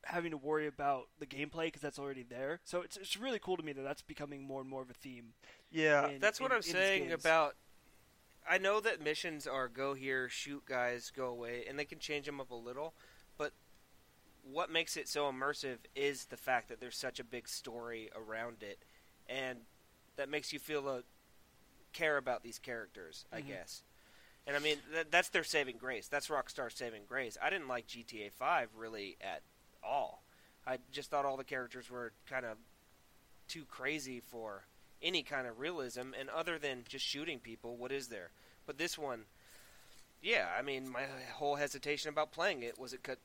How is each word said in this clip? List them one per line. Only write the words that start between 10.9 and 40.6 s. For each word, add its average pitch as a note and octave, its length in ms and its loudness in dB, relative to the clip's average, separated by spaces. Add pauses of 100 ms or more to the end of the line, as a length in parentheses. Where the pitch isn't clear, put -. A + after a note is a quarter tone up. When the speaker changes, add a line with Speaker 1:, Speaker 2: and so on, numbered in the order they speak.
Speaker 3:
go C3 160 -2
away, A#2+ 400 -4
and C3+ 120 -6
they D3 60 0
can D#3 140 -14
change D3 280 -2
'em C#3+ 140 -6
up B2+ 80 -8
a B2 60 -8
little, B2 380 -6 (440)
but D3 160 0 (880)
what C#3+ 280 0
makes E3 280 2
it D3+ 100 -4
so D3 240 2
immersive C3 460 -2 (180)
is C#3 300 2
the A#2+ 100 -10
fact B2 320 2
that A#2 140 -10
there's B2 160 -8
such B2+ 240 -4
a - 20 -8
big A#2+ 240 -8
story A#2 680 -6
around A2 480 -6
it, G2+ 220 -10 (460)
and B2+ 360 -4 (520)
that C#3 100 0
makes D3 240 -2
you C#3+ 80 -4
feel C#3+ 300 0
a B2 160 -2 (880)
care D#3 240 4
about B2+ 260 0
these A#2 160 -10
characters, G2 720 -8
I - 80 -6
Speaker 1:
Mm-hmm. C#3 80 -8
Speaker 3:
guess. F#2+ 360 -10 (640)
And C#3+ 120 2
I - 20 6
mean, D3 220 4 (100)
th-, D#3+ 180 0
that's F3 200 8
their E3 160 4
saving C3 320 2
grace. B2 320 -4
That's C#3+ 180 2
Rockstar's C3+ 480 0
saving A2 300 -6
grace. A#2+ 360 -2
I C#3+ 80 4
didn't E3+ 200 0
like A#2+ 180 -2
G A#2 160 -10
T G#2+ 220 -8
A G#2 60 -8
five B2+ 440 2
really A2 460 -6
at F2+ 220 -6 (380)
all. B2 440 -2 (420)
I C3 120 -2 (120)
just C#3+ 180 -8
thought C#3+ 160 4
all C3+ 120 2
the C3 80 -6
characters B2 440 -4
were A#2+ 220 -6 (140)
kind C3 200 -2
of A2 120 -4 (880)
too D#3+ 160 -8
crazy C3 560 -2
for A2 460 -8 (360)
any E3 220 2
kind C3+ 240 -2
of A#2 120 -8
realism, C3 580 -4
and C3+ 120 -4
other E3+ 300 0
than C3 280 -2
just C3+ 180 -4
shooting C#3+ 340 -2
people, A#2 380 -10
what B2 140 -4
is C3+ 180 0
there? F#2 220 -8 (340)
But C#3+ 120 -6
this E3 200 0
one, B2+ 280 -4 (1000)
yeah, F3 240 4 (100)
I B2 40 2